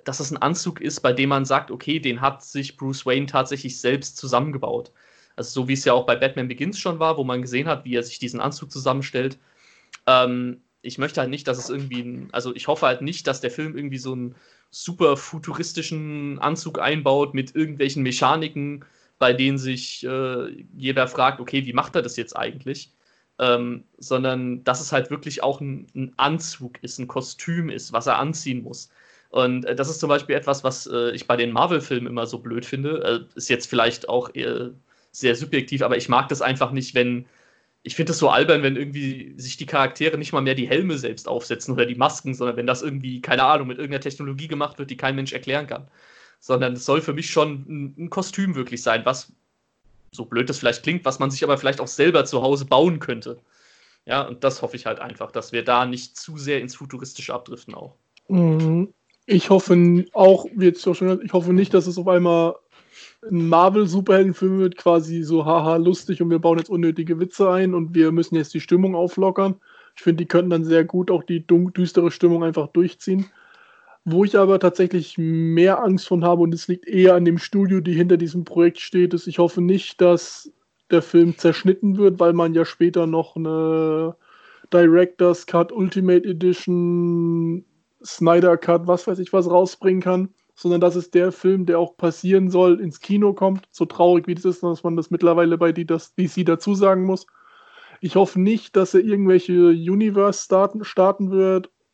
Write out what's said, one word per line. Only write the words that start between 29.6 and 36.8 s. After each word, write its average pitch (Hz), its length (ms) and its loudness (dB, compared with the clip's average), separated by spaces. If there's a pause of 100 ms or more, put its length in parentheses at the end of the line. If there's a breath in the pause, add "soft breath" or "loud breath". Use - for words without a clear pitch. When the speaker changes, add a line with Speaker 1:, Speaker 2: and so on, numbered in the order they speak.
Speaker 1:
äh, - 100 -4
das 135 140 -4
ist 160 100 -10
zum 156 80 -4
Beispiel 143 300 -2
etwas, 139 260 -4
was, 131 240 -6
äh, 120 240 -4
ich - 160 -10
bei 123 80 0
den 120 160 -2
Marvel-Filmen 135 560 -2
immer 117 200 -8
so 120 120 -12
blöd 117 260 -10
finde. 143 380 -6
Äh, - 340 -4
ist - 120 -10
jetzt - 200 -2
vielleicht 120 380 -2
auch 123 260 -4
eher 123 380 -8 (400)
sehr - 240 -2
subjektiv, 131 460 -4
aber 120 160 0
ich 117 100 -6
mag 131 220 0
das 139 120 -6
einfach 127 300 -2
nicht, 131 240 -8